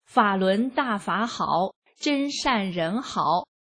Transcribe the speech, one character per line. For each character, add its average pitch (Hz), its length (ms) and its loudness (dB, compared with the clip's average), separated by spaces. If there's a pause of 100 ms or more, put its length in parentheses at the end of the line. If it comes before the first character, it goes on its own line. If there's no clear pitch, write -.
：“法 208 320 2
轮 196 360 2
大 247 260 -2
法 190 280 -2
好， 185 480 -2 (240)
真 285 340 -2
善 220 400 0
人 175 300 -2
好， 170 460 0 (240)